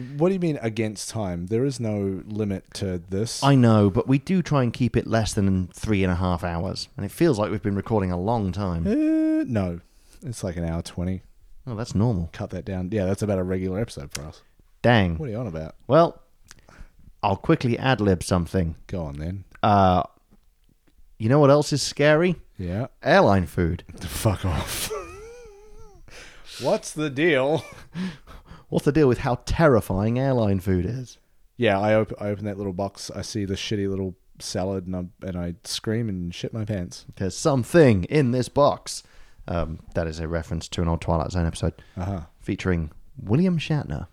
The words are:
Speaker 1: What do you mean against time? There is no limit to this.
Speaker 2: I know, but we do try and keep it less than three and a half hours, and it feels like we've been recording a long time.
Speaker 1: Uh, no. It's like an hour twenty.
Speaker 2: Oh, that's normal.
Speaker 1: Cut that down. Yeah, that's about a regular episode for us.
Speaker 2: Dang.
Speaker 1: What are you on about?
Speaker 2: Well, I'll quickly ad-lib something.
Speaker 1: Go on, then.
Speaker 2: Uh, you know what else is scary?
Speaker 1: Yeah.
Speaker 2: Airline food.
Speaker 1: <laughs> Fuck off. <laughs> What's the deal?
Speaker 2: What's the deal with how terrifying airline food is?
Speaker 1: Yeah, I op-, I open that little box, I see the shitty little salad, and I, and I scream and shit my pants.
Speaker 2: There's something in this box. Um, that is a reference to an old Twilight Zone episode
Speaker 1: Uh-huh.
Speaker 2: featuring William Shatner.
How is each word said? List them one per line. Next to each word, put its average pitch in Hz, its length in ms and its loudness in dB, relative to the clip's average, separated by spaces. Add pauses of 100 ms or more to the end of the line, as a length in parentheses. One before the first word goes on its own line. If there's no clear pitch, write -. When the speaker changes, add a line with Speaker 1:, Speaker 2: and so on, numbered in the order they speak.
(180)
Speaker 1:
What 165 120 2
do 196 40 2
you 190 60 -2
mean 160 240 0
against 107 460 -4
time? 90 360 -4
There 113 180 0
is 131 160 -4
no 101 460 -2
limit 104 500 -4
to 95 220 -4 (120)
this. 101 340 -4
Speaker 2:
I 139 100 6
know, 110 380 8
but 107 160 0
we 135 100 4
do 180 240 0
try 143 220 2
and 117 100 0
keep 120 240 0
it - 80 0
less 110 280 0
than 95 340 2
three 104 360 -2
and 92 80 2
a 90 40 0
half 90 280 0
hours, 87 440 -6 (100)
and 101 80 -6
it 98 60 -8
feels 165 260 2
like 101 140 0
we've 104 100 -4
been 101 140 -2
recording 98 360 0
a 90 80 -2
long 101 320 -2
time. 90 360 -2
Speaker 1:
Uh, 311 600 0
no. 92 340 -2 (440)
It's 123 180 -10
like 90 120 -6
an 85 100 -4
hour 82 160 -2
twenty. 92 400 -6 (460)
Speaker 2:
Oh, 123 80 -8
that's 110 180 -8
normal. 95 400 0
Speaker 1:
Cut 104 160 -8
that - 160 -10
down. 92 260 -6
Yeah, 104 140 0
that's 98 160 0
about 101 160 0
a 90 60 0
regular 92 360 -2
episode 73 320 -8
for - 120 -8
us. 76 180 -16 (400)
Speaker 2:
Dang. 98 360 4
Speaker 1:
What 80 120 -8
are - 40 -8
you 104 40 -6
on 123 100 -6
about? 80 280 -10 (100)
Speaker 2:
Well, 160 340 4 (1040)
I'll 98 160 0
quickly 123 400 0
ad-lib 101 460 2
something. 87 520 0 (120)
Speaker 1:
Go 90 160 -8
on, 71 140 -8
then. 90 260 -8 (180)
Speaker 2:
Uh, 95 420 6 (1160)
you 107 100 2
know 143 100 6
what 139 120 10
else 147 200 4
is 143 100 0
scary? 151 540 2 (220)
Speaker 1:
Yeah. 95 300 -4 (160)
Speaker 2:
Airline 120 420 6
food. 85 460 -2
Speaker 1:
<laughs> - 100 -18
Fuck - 440 -2
off. - 500 -4
<laughs> 403 60 -8 (1600)
What's 165 320 -2
the 151 160 -4
deal? 143 560 2 (1040)
Speaker 2:
What's - 160 -2
the 151 60 4
deal 147 160 4
with 120 120 4
how 123 160 -2 (100)
terrifying 113 760 2
airline 117 400 2
food 92 260 0
is? 120 320 -8 (400)
Speaker 1:
Yeah, 104 220 4
I 107 160 4
op-, 110 260 2
I 104 80 -4
open 104 160 -4
that 101 120 -6
little 98 160 -6
box, 98 360 -6
I - 120 -8
see 101 240 -6
the 95 100 -2
shitty 98 340 -2
little 95 260 -4 (240)
salad, 95 480 -4
and 92 80 -6
I, 90 100 -6 (220)
and 90 100 -6
I 87 260 -6
scream 113 460 -4
and 87 240 -6
shit - 200 -10
my 110 120 -6
pants. 92 400 -6 (100)
Speaker 2:
There's 95 200 -4
something 135 720 4
in 135 260 2
this 127 180 -2
box. - 540 2 (440)
Um, 80 320 -4 (160)
that 85 120 0
is 80 120 -6
a 80 80 -4
reference 82 420 -4
to - 120 -2
an 82 60 2
old 82 140 0
Twilight 82 300 0
Zone 87 140 0
episode 85 280 -2 (240)
Speaker 1:
Uh-huh. 92 240 -4 (180)
Speaker 2:
featuring - 520 -2 (280)
William 160 380 2
Shatner. 139 560 -4